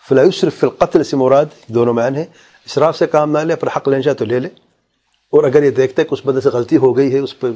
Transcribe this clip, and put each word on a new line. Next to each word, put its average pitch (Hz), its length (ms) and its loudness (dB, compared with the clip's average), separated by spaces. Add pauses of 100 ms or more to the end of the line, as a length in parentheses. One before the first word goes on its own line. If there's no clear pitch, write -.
فلا 131 120 4
یسرف 180 380 0
فی 143 80 2
القتل 165 360 0
سے 143 140 -4
مراد 135 280 2 (220)
دونوں 117 260 0
معنی 120 240 -2
ہیں، 165 80 -6 (400)
اسراف 160 320 0
سے 165 100 0
کام 151 240 0
نہ 151 60 0
لے، 160 160 -2
اپنا - 240 -6
حق - 100 -4
لینا 135 140 0
چاہے 135 140 0
تو 120 100 -6
لے 120 140 -2
لے، 131 100 -8 (800)
اور 151 140 4
اگر 143 200 2
یہ 143 60 4
دیکھتا 131 320 0
ہے 151 60 -2
کہ - 60 -4
اس - 120 -8
بندے 131 160 -2
سے 139 80 2
غلطی 123 280 -2
ہو 127 200 2
گئی 135 160 0
ہے، 139 60 0
اس 135 200 -8
پہ 131 160 -4